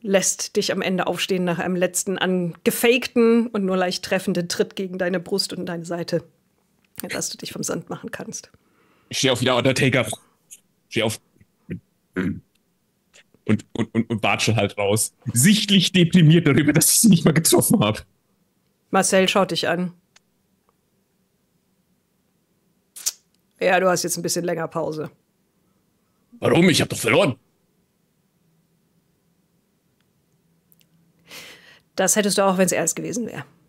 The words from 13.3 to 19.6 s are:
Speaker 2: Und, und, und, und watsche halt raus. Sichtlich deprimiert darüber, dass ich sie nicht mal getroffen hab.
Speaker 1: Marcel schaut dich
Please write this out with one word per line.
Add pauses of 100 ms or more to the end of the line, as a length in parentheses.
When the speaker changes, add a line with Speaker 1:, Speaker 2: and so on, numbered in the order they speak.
Speaker 2:
Und,
und,
und,
und
watsche
halt
raus. (220)
Sichtlich
deprimiert
darüber,
dass
ich
sie
nicht
mal
getroffen
hab. (840)
Speaker 1:
Marcel
schaut
dich